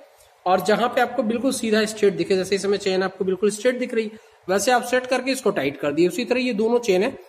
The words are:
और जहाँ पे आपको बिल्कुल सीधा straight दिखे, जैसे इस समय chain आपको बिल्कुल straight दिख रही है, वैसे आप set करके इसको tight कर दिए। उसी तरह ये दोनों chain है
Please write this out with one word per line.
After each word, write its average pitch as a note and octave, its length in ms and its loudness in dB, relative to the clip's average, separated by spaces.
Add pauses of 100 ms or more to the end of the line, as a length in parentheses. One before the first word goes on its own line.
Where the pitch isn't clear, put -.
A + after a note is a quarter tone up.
(460)
और F#3 160 2
जहाँ G#3 280 2
पे B3 120 0
आपको A#3+ 220 -2
बिल्कुल A#3+ 280 0
सीधा A3 340 0
straight G3+ 280 2
दिखे, E3+ 220 0
जैसे F#3 200 0
इस F#3+ 60 -2
समय G3 160 0
chain F#3+ 260 0
आपको F#3+ 220 -4
बिल्कुल F#3+ 240 2
straight A#3+ 300 0
दिख A#3+ 140 -6
रही A3+ 120 -2
है, G#3+ 60 -10 (380)
वैसे G3+ 220 2
आप B3 120 2
set B3+ 220 0
करके B3+ 260 -2
इसको C4 180 -2
tight C#3+ 300 -2
कर D3 120 -2
दिए। D#3+ 160 2
उसी G3+ 180 -2
तरह B3 140 0
ये B3+ 140 -2
दोनों A3+ 260 2
chain G3 240 2
है G#3 140 -4 (120)